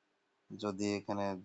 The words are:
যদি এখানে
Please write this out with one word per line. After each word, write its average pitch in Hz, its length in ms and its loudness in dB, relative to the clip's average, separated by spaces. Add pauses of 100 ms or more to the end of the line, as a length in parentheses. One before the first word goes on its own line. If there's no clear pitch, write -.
(500)
যদি 101 440 0
এখানে 101 300 0 (200)